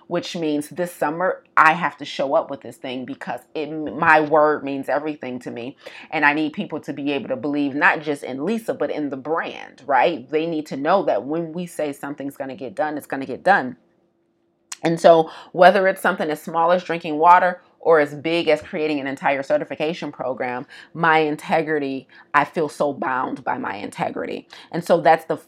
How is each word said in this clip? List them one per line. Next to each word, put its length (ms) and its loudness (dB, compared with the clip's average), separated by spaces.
which 280 -6
means 320 -4
this 240 -6
summer 520 -4
I 160 8
have 260 -2
to 80 -14
show 280 -4
up 160 0
with 120 -10
this 140 -16
thing 300 -10
because 340 -10
it, 120 -4
my 520 2
word 460 4
means 240 -6
everything 520 -4
to 100 -12
me, 260 -12
and 140 0
I 80 4
need 180 -2
people 300 -8
to 100 -12
be 220 -4
able 160 -6
to 80 -4
believe 380 -4
not 260 2
just 220 -6
in 200 -8
Lisa, 300 -4
but 180 -4
in 180 -4
the 60 -6
brand, 680 -8
right? 440 2
They 180 -2
need 180 -4
to 100 -10
know 280 0
that 200 0
when 300 -6
we 120 -6
say 280 -8
something's 420 -10
gonna 220 -10
get 180 -12
done, 220 -4
it's 100 -14
gonna 180 -6
get 180 -10
done. 340 2
And 160 0
so 300 8
whether 340 6
it's 140 -2
something 280 0
as 120 -4
small 320 2
as 100 0
drinking 360 -6
water 420 6
or 180 6
as 140 0
big 360 -2
as 120 4
creating 380 -4
an 80 -6
entire 360 -2
certification 680 -4
program, 540 -6
my 260 4
integrity, 880 -2
I 120 4
feel 240 -2
so 240 -2
bound 500 -4
by 140 -4
my 180 -8
integrity. 720 -8
And 120 -6
so 160 4
that's 260 4
the 120 -4